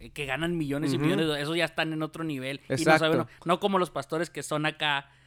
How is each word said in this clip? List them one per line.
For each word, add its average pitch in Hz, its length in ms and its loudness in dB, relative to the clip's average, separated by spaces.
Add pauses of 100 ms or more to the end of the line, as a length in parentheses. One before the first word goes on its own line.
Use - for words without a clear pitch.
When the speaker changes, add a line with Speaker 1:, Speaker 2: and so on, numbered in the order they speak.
(120)
Speaker 1:
que 147 140 -6
ganan 160 320 -2
millones 143 340 0
y 131 40 2
Speaker 2:
Ujú. 143 80 0
Speaker 1:
millones 160 240 2
de, 147 120 -2
esos 151 160 -4
ya 170 80 2
están 160 300 -2
en 156 80 -4
otro 156 220 -6
nivel. 139 400 -6
Y - 60 -12
no 135 40 2
Speaker 2:
Exacto. 156 240 6
Speaker 1:
saben, 156 280 2 (180)
no 175 160 2
como 196 180 2
los 180 120 2
pastores 156 380 -4
que 147 140 -10
son 151 240 -2
acá 151 420 -2 (180)